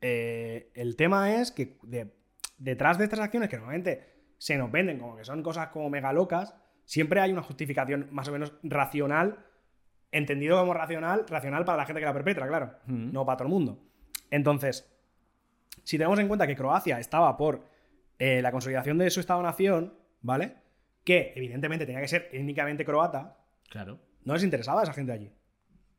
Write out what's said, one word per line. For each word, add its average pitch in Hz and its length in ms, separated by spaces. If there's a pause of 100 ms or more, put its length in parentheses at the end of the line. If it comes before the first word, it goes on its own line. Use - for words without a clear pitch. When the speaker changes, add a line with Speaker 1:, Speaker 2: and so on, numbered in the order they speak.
Speaker 1:
eh, 117 720
el 123 220
tema 196 380
es 240 160
que - 320
de-, 117 320 (420)
detrás 143 400
de 208 80
estas 214 160
acciones 214 300
que - 60
normalmente 139 580 (240)
se - 180
nos 123 160
venden 165 260
como 117 180
que 110 100
son 147 160
cosas 160 260
como 151 220
mega 139 240
locas, 180 400 (320)
siempre 156 340
hay 190 100
una 180 120
justificación 139 680
más 139 180
o 147 40
menos 147 300
racional, 147 840 (680)
entendido 147 460
como 180 160
racional, 165 540
racional 147 360
para 175 140
la 139 80
gente 156 140
que 151 60
la 143 60
perpetra, 139 360
claro, 143 240 (140)
Speaker 2:
Mm. 123 260
Speaker 1:
no 135 120
para 127 120
todo 127 100
el 160 80
mundo. 135 260 (500)
Entonces, 143 600 (920)
si 156 140
tenemos 175 200
en 202 80
cuenta 196 220
que 139 80
Croacia 139 420
estaba 151 380
por, 147 280 (540)
eh, 127 240
la 123 80
consolidación 131 480
de 180 120
su 185 100
Estado-nación, 175 760 (260)
¿vale? 135 360 (480)
Que 175 320
evidentemente 143 500
tenía 127 140
que 139 80
ser 165 240
étnicamente 143 520
croata, 147 540 (300)
Speaker 2:
Claro. 104 320 (240)
Speaker 1:
no 143 100
les 170 80
interesaba 147 380
a 220 40
esa 160 80
gente 135 200
allí. 107 200 (680)